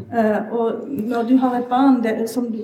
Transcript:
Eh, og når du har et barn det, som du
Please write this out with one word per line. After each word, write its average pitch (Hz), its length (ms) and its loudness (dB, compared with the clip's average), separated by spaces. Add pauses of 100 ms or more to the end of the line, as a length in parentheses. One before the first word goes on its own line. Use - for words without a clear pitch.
(160)
Eh, 214 360 0
og 226 360 -4
når 233 400 -4
du 262 80 6
har 254 220 2
et 240 100 -4
barn 254 340 4
det, 226 280 -2
som 247 180 -4
du 214 160 -6